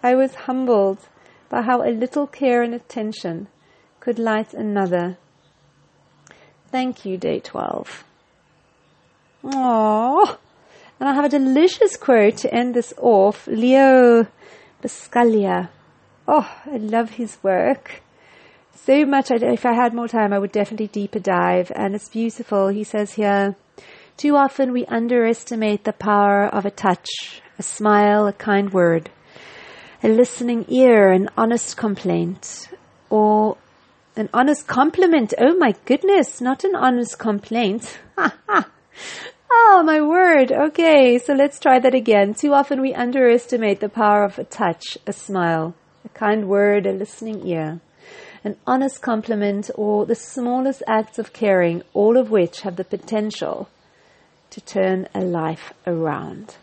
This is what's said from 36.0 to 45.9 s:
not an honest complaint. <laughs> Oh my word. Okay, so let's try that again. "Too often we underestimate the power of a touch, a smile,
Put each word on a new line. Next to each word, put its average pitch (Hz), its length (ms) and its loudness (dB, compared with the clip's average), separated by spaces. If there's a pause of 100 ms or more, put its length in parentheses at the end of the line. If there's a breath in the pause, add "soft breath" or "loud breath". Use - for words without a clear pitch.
not 254 220 -4
an 381 120 0
honest 240 440 -2
complaint. 220 800 -4 (180)
<laughs> 370 120 0 (1300 loud breath)
Oh 415 280 8
my 311 180 2
word. 311 500 4
Okay, 294 680 4
so 277 140 -2
let's 277 260 0
try 262 200 4
that 254 160 2
again. 214 380 2
"Too 285 200 0
often 277 280 0
we 262 120 -2 (120)
underestimate 240 760 0
the 208 240 -8
power 208 200 4
of 196 160 -4
a - 40 -10
touch, - 540 -6 (100)
a 202 60 -8
smile, 170 600 -4 (300)